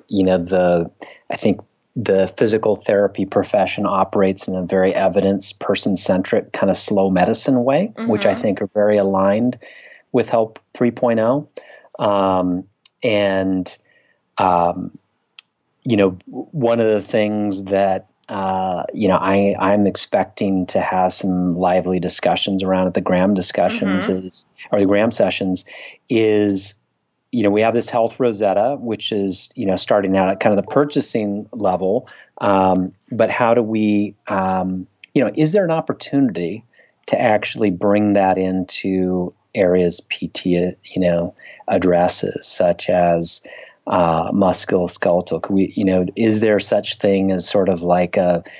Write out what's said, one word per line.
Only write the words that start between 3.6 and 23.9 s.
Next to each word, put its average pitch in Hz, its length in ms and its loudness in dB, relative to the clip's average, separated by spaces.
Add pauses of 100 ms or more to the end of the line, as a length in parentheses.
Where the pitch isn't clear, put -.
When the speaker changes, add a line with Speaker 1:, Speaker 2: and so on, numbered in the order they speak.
Speaker 1:
operates 95 640 0
in 95 80 -4
a 92 80 -4
very 92 300 0
evidence, 98 600 0
person-centric, 95 1000 -2
kind - 160 0
of 92 80 0
slow 98 320 2
medicine 107 540 2
way, 147 340 0
which 117 280 -2
I 101 80 4
Speaker 2:
Mm-hmm. - 80 -6
Speaker 1:
think 101 200 -2
are 104 60 -4
very 104 300 2
aligned 101 600 2 (540)
with 120 180 0
Health 113 280 0 (160)
three 120 180 0
point 117 280 0
oh. 131 300 0 (500)
Um, 95 640 0 (380)
and, 95 720 0 (600)
um, 87 600 0 (840)
you 117 140 0
know, 98 140 4
w-, - 400 -14
one 117 280 0
of 113 80 2
the 107 140 2
things 104 640 -2
that, 98 420 0 (220)
uh, 95 540 -4 (100)
you - 160 0
know, 90 80 4
I, 98 420 0
I'm 101 260 2
expecting 95 800 -2
to - 120 -2
have 92 340 0
some 90 440 0
lively 90 420 0
discussions 90 640 0
around 92 240 2
at 90 60 -2
the 95 80 0
Graham 92 320 2
discussions 95 760 0